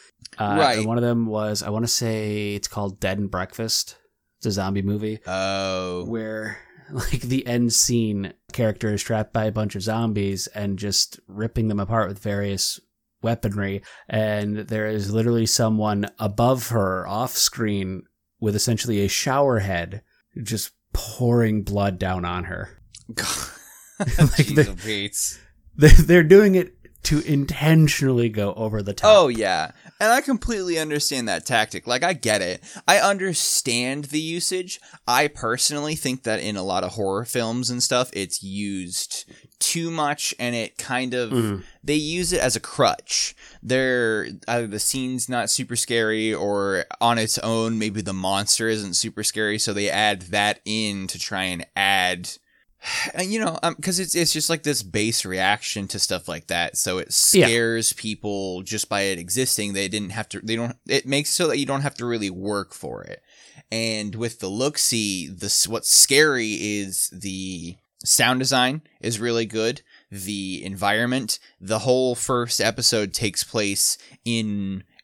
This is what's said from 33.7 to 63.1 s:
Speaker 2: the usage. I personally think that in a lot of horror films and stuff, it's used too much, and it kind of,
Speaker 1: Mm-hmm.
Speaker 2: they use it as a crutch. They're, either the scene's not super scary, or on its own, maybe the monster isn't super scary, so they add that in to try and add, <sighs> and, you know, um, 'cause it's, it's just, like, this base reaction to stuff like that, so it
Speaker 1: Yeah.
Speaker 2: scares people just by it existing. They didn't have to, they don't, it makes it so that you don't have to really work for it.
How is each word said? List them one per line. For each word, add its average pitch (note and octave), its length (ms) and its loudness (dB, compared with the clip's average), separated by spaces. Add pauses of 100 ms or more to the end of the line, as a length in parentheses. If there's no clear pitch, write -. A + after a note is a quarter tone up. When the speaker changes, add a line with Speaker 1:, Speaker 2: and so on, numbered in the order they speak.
Speaker 2:
the D3 160 -4
usage. F3 580 -4 (260)
I C3 220 4
personally D3 680 -2
think C3 280 -4
that A2 160 -2
in G#2 160 -4
a F#2+ 80 -4
lot F#2 220 -2
of F2+ 60 -6
horror G2+ 340 -4
films A#2+ 440 -2
and B2 140 -4
stuff, B2+ 300 0
it's F#2+ 280 -6
used G2 840 -6 (340)
too E3 320 -2
much, D3 480 -2
and A#2+ 160 -2
it A2+ 220 -6
kind B2+ 360 -4
of, A#2+ 180 -2
Speaker 1:
Mm-hmm. A2 300 0 (220)
Speaker 2:
they D3 120 0
use D#3+ 360 -2
it F3+ 80 0
as B2 160 2
a A2+ 60 -4
crutch. - 760 0 (260)
They're, A#2+ 680 0 (200)
either A#2 200 -2
the G#2 120 -6
scene's B2+ 480 -4
not A#2+ 220 -2
super - 260 -2
scary, A2 580 0
or G2 520 0 (160)
on A#2 160 4
its A2+ 220 0
own, A2+ 400 0
maybe G#2+ 220 -2
the G2 120 -6
monster G2 560 0
isn't G#2 260 -2
super G#2+ 280 -4
scary, G#2+ 360 -2
so G#2+ 140 -2
they G2+ 160 -2
add G2+ 340 2
that G2+ 400 0
in G#2 440 -4
to F2 120 -8
try F#2+ 240 -4
and F2 220 -6 (100)
add, F#2 540 0 (520)
<sighs> - 320 -6
and, F#3 180 -6
you A3+ 80 0
know, E3+ 220 -4
um, E3 140 -2
'cause F3+ 240 -2
it's, F#3 160 -4
it's E3 160 2
just, D#3 180 0
like, E3 140 -2
this C3+ 180 0
base G#2+ 440 -2
reaction F#2+ 640 0
to G2+ 100 -6
stuff F#2 300 -2
like E2+ 180 -8
that, E2+ 300 -2
so F#2 200 -2
it F2 100 -6 (260)
Speaker 1:
Yeah. F3 140 8
Speaker 2:
scares A#2 440 2
people G2 720 -6
just G#2+ 240 -6
by G2+ 140 0
it G2 180 0
existing. G2+ 540 -2
They G2 160 -2
didn't G2+ 220 -4
have G#2+ 180 -8
to, G2+ 100 -10
they A2 160 -4
don't, A#2+ 220 -4 (100)
it - 180 0
makes C#3 260 -2
it - 20 -2
so F3+ 160 0
that B2+ 100 0
you C#3+ 60 -2
don't C#3 160 -2
have C#3+ 140 -4
to A#2 100 -8
really A2+ 240 -2
work G2 440 -6
for A1+ 300 -12
it. G1+ 180 -16 (480)